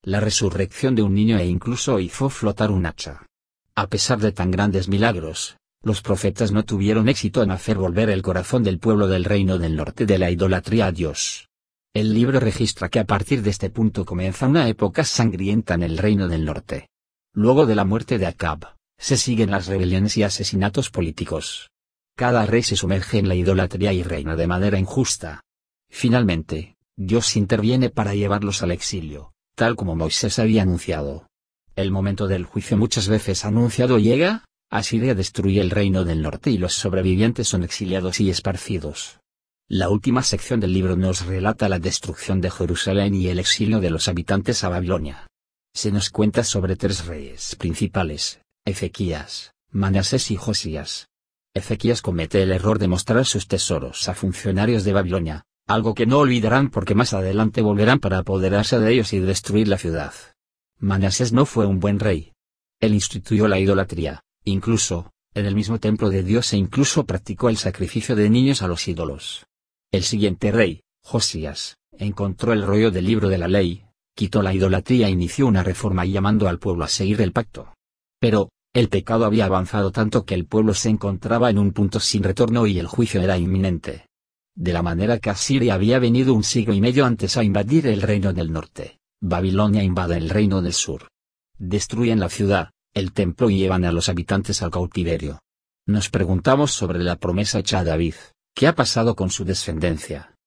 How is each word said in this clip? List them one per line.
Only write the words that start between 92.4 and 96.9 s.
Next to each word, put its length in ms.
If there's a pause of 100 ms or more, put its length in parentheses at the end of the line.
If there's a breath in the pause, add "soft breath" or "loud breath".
el 180
templo 360
y 100
llevan 260
a 80
los 160
habitantes 520
al 120
cautiverio. 680 (460)
Nos 240
preguntamos 640
sobre 260